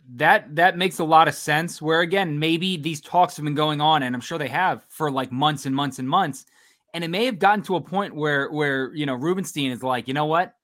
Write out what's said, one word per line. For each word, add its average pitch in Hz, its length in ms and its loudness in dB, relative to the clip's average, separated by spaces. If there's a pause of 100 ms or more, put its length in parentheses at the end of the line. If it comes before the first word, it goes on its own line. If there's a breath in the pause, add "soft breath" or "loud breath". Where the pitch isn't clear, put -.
(160)
that, 160 400 4
that 175 200 6
makes 180 220 -2
a 175 60 0
lot 160 240 8
of 143 60 -2
sense, 156 460 -2
where, 160 200 2
again, 175 380 0
maybe 165 380 0
these 151 240 -6
talks - 360 0
have 147 80 -10
been 147 100 -2
going 151 260 0
on, 151 220 4
and 127 120 -4
I'm 123 60 -6
sure 165 180 -8
they 143 100 -4
have, 143 400 -2
for, 156 220 -4
like, 131 200 -4
months 147 360 -2
and 135 80 -2
months 135 260 -4
and 131 80 -6
months. 160 380 -2 (480 soft breath)
And 170 100 -6
it 165 40 -6
may 185 160 -2
have 247 140 -2
gotten 202 260 4
to 185 120 -2
a 160 40 0
point 190 340 -6
where, 147 360 0
where, 139 440 -2
you 151 120 -4
know, 135 80 -2
Rubenstein 151 560 -2
is 117 120 -8
like, 127 260 -2
"You 131 60 -4
know 151 120 0
what? 170 380 -2